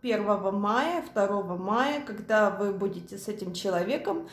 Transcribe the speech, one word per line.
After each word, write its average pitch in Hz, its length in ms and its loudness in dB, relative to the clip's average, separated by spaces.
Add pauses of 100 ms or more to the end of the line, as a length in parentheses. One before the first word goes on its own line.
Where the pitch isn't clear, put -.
первого 208 500 2
мая, 240 500 2
второго 196 560 0
мая, 247 480 0
когда 214 460 2
вы 196 200 0
будете 185 460 -4
с - 100 -10
этим 196 260 -6
человеком, 196 800 0